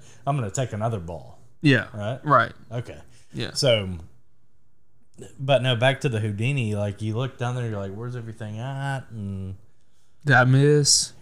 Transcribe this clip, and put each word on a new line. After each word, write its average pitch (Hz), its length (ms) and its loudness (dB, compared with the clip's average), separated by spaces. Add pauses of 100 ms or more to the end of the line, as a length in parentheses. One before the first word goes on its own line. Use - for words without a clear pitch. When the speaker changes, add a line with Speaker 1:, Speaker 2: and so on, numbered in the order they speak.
(260)
Speaker 1:
I'm 147 100 0
gonna 110 160 -4
take 127 200 -4
another 110 280 -2
ball. 82 400 -12 (220)
Speaker 2:
Yeah. 135 300 6
Speaker 1:
Right? 107 320 -8
Speaker 2:
Right. 131 280 4 (180)
Speaker 1:
Okay. 117 280 -10 (340)
Speaker 2:
Yeah. 123 220 -6
Speaker 1:
So, 110 340 4 (1500)
but 135 220 4
no, 127 120 2
back 131 280 2
to 147 60 2
the 110 120 0
Houdini. 110 560 0
Like, 104 260 -4
you 107 140 -2
look 131 220 -4
down 123 180 -2
there, 123 120 -4
you're 104 120 -6
like, 98 140 -8
"Where's 123 220 -10
everything 110 420 -10
at?" 135 520 -6
And 98 440 -8 (680)
Speaker 2:
Did 139 100 4
I 123 100 8
miss? 139 760 4